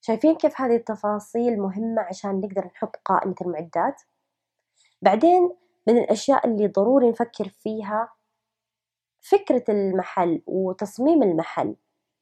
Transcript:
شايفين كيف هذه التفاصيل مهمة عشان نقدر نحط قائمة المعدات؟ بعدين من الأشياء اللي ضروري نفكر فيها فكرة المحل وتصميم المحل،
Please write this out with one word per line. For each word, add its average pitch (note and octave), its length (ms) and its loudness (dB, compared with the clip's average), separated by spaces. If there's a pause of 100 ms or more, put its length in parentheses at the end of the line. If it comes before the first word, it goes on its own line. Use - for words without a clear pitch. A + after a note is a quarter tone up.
شايفين D4+ 360 2
كيف D4+ 240 0
هذه A#3+ 160 2
التفاصيل G#3+ 840 -4
مهمة G#3+ 420 -4
عشان F#3+ 380 -6
نقدر F#3+ 260 -6
نحط - 380 -10
قائمة F#3+ 360 0
المعدات؟ E3+ 640 -4 (1000)
بعدين E4+ 540 4 (320)
من A#3+ 100 4
الأشياء A#3 480 0
اللي G#3 220 0
ضروري A#3 420 2
نفكر A3+ 380 -6
فيها G#3+ 600 -8 (1120)
فكرة G4 480 2
المحل F#3 800 0
وتصميم G#3 760 0
المحل، D#3+ 540 -2 (460)